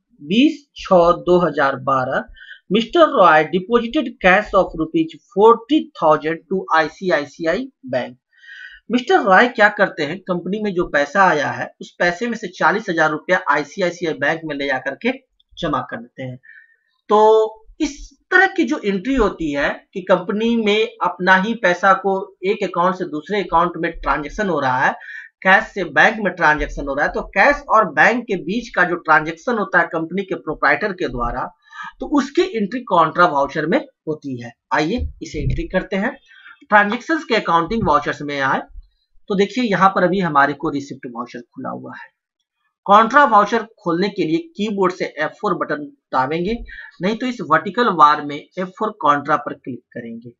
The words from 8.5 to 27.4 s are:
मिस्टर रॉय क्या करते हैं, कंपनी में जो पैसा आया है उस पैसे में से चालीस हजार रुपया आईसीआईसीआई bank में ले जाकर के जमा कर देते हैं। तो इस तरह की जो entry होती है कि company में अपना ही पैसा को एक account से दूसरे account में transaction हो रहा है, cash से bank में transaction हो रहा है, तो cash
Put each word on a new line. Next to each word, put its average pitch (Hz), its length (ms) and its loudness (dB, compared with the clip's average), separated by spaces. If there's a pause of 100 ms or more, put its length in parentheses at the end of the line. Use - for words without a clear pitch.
मिस्टर 262 320 2
रॉय 208 260 6
क्या 214 220 4
करते 190 320 -2
हैं, 156 180 -6
कंपनी 180 420 -4
में 202 100 -4
जो 175 160 -2
पैसा - 340 0
आया 151 280 0
है 120 180 -8 (120)
उस - 180 -20
पैसे 202 280 -2
में 226 100 -6
से 208 140 -12
चालीस 185 380 -2
हजार 160 220 0
रुपया 156 380 -2
आईसीआईसीआई 170 680 -2
bank 156 260 -2
में 147 100 -8
ले 139 120 -6
जाकर 135 340 -4
के 254 160 -2 (360)
जमा 147 360 -4
कर 127 80 -10
देते 120 260 -14
हैं। 127 140 -12 (720)
तो 220 480 4 (220)
इस - 300 -6 (220)
तरह 381 160 6
की 359 160 0
जो 269 160 -2
entry 196 360 -2
होती 180 380 0
है 143 160 0 (240)
कि 190 80 -8
company 202 540 0
में 220 340 0 (140)
अपना 185 320 2
ही 196 260 0
पैसा 185 340 2
को 196 160 -2 (340)
एक 208 180 -2
account 196 320 -2
से - 100 -8
दूसरे 151 360 -6
account 170 360 0
में 165 160 -4
transaction 147 560 -4
हो 156 100 0
रहा 131 260 0
है, 196 60 2 (520)
cash 190 220 4
से - 200 -8
bank 165 340 2
में 196 140 -2
transaction 151 540 -2
हो 139 80 -4
रहा 143 100 -2
है, - 80 -2
तो - 160 -4
cash 220 400 2